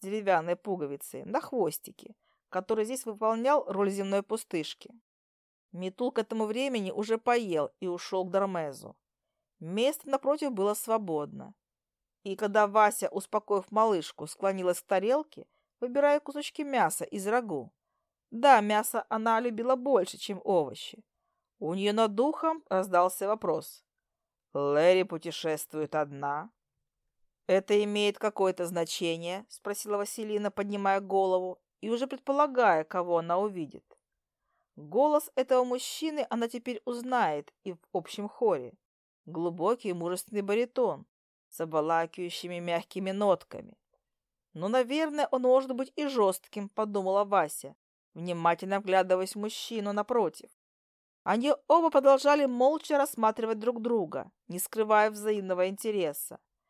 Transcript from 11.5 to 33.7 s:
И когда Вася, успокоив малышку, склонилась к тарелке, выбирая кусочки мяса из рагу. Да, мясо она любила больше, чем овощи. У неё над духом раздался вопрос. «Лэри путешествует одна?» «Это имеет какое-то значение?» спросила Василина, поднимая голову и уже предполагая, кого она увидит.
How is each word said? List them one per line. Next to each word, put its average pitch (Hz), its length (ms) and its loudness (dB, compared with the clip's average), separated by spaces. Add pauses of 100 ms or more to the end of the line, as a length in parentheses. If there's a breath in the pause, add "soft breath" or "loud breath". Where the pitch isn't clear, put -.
И 196 80 -4
когда 214 320 2
Вася, 208 420 4
успокоив 202 640 -4
малышку, 208 560 0
склонилась 190 540 -4
к - 60 -18
тарелке, 247 600 -2 (320)
выбирая 285 400 2
кусочки 294 440 -8
мяса 233 420 0
из 196 240 -8
рагу. 208 440 -2 (600)
Да, 240 280 8
мясо 208 480 0
она 226 300 0
любила 240 380 -2
больше, 247 400 2
чем - 280 -8
овощи. - 600 -2 (560)
У 151 140 -2
неё 196 180 2
над 214 240 2
духом 311 520 0
раздался 185 600 2
вопрос. 175 560 -4 (720)
«Лэри 151 500 4
путешествует 156 880 -6
одна?» 143 560 -4 (960)
«Это 190 380 4
имеет 208 340 0
какое-то 190 480 0
значение?» 170 800 -4
спросила 208 480 -6
Василина, 208 540 -4
поднимая 202 480 0
голову 185 640 0 (200)
и 214 100 -6
уже 240 180 -2
предполагая, 254 760 2
кого 175 360 0
она 170 200 0
увидит. 185 460 -6 (880)